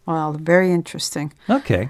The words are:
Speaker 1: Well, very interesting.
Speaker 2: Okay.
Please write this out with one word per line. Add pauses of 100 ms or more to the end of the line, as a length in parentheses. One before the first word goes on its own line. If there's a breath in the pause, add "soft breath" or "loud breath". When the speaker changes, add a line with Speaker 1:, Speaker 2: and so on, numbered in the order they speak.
Speaker 1:
Well,
very
interesting. (180)
Speaker 2:
Okay.